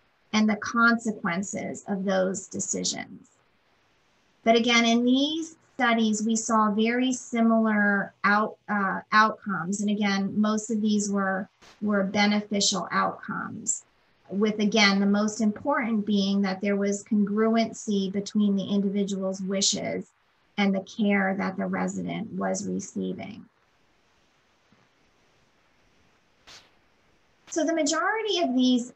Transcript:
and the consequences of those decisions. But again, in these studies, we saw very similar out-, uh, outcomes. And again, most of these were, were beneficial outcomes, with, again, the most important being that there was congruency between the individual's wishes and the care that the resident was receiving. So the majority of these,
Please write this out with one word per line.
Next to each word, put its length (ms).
and 160
the 80
consequences 1300
of 160
those 420
decisions. 840
But 140
again, 280
in 200
these 520
studies, 460
we 140
saw 340
very 420
similar 1000
out-, 320
uh, 320
outcomes. 680
And 100
again, 480
most 320
of 120
these 280
were, 380
were 240
beneficial 840
outcomes, 960
with, 300
again, 420
the 60
most 340
important 640
being 380
that 180
there 160
was 280
congruency 1080
between 440
the 80
individual's 800
wishes 680
and 180
the 60
care 580
that 180
the 100
resident 640
was 340
receiving. 760
So 160
the 100
majority 640
of 140
these, 420